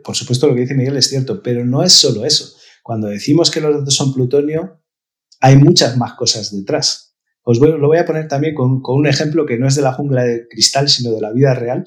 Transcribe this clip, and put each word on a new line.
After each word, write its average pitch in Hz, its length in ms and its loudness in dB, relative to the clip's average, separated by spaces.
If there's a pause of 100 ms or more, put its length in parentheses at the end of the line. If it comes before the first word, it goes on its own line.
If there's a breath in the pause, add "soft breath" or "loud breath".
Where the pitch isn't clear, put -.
por 107 120 -10
supuesto 123 320 0
lo 135 80 2
que 120 60 -2
dice 135 140 -4
Miguel 135 220 -2
es 120 120 0
cierto, 127 320 -4
pero 120 240 -4
no 131 160 0
es 180 120 2
solo 117 320 2
eso. - 280 -4 (300 soft breath)
Cuando 107 240 -6
decimos 135 420 0
que 160 120 -4
los 151 180 0
datos 139 160 -2
son 135 180 -2
plutonio, 147 680 -2 (580)
hay 135 180 8
muchas 143 400 6
más 117 160 -2
cosas 104 420 -6
detrás. 139 600 -6 (280)
Os 117 160 2
voy, 151 120 6
lo 143 160 0
voy 156 100 4
a 170 80 0
poner 156 220 -4
también 147 280 -2
con, 131 260 0
con 131 160 -2
un 151 100 2
ejemplo 151 380 0
que 120 120 -4
no 131 100 0
es 135 80 2
de 147 60 0
La 131 120 0
jungla 135 300 -2
de 117 240 -4
cristal, 139 420 -2
sino 120 220 -2
de 110 100 -2
la 107 100 -6
vida 131 220 2
real. 123 340 -4